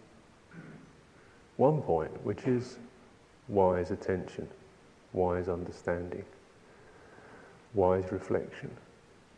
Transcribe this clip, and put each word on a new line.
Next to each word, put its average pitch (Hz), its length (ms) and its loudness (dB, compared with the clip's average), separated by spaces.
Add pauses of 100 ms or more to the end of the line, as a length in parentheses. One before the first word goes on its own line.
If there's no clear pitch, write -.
(1600)
one 139 260 4
point, - 420 -2
which - 220 -4
is 123 320 0 (680)
wise 92 420 4
attention, 92 580 -4 (640)
wise 90 360 2
understanding, 87 760 -4 (1500)
wise 92 380 4
reflection. - 580 -4 (680)